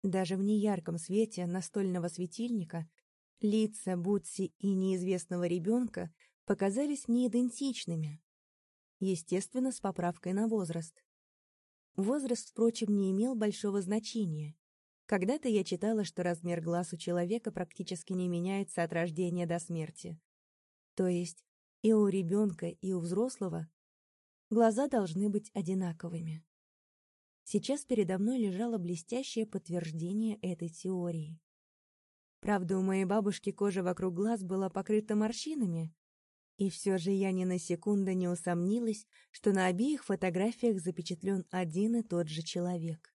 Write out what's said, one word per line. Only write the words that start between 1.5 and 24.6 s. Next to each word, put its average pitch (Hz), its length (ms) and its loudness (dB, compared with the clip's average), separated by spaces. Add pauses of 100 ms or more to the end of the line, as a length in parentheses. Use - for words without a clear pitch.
светильника 175 800 -6 (520)
лица 214 560 2
Бутси 190 600 -2
и 202 140 2
неизвестного 180 760 0
ребёнка 180 640 0 (320)
показались 220 640 0
мне 247 200 4
идентичными. 196 920 -2 (800)
Естественно, 190 720 0
с - 80 -10
поправкой 175 540 -2
на 214 140 2
возраст. 170 560 -2 (920)
Возраст, 240 540 0
впрочем, 226 460 2
не 196 160 2
имел 233 240 2
большого 208 460 0
значения. 180 760 -2 (520)
Когда-то 226 420 0
я 208 140 4
читала, 208 400 0
что 180 200 -4
размер 175 380 -2
глаз 170 320 -2
у 165 40 -10
человека 175 540 -2
практически 180 640 -8
не 180 140 0
меняется 180 560 -2
от 165 100 -4
рождения 170 520 0
до 170 140 -2
смерти. 165 600 -8 (760)
То 185 120 4
есть 175 360 -2 (380)
и 220 120 8
у 214 140 8
ребёнка, 190 600 2
и 190 240 -4
у 180 80 2
взрослого 170 680 -2 (800)
глаза 226 380 6